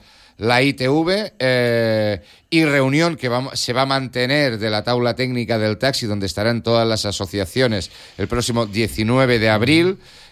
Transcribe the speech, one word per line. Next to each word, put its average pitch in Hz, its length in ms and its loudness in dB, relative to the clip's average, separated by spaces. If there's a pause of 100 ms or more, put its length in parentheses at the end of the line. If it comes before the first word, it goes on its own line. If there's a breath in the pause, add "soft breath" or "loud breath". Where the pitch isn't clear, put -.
(360 soft breath)
la 120 260 2
I 139 100 2
T 127 160 -2
V, 170 500 0
eh, 117 840 0 (280 loud breath)
y 160 160 2
reunión 143 520 2
que 127 120 -6
vamos, 123 320 -4
se - 120 -4
va 127 100 0
a 139 40 2
mantener 131 720 0
de 110 120 -2
la 107 140 -2
taula 120 300 0
técnica 120 440 -2
del 107 200 0
taxi, 131 280 -2
donde 104 200 -4
estarán 110 360 -2
todas 117 260 2
las 110 180 -2
asociaciones 101 840 -2 (260 loud breath)
el 101 100 -4
próximo 117 400 -2
diecinueve 113 720 0
de 110 120 2
abril, 160 480 2 (340 loud breath)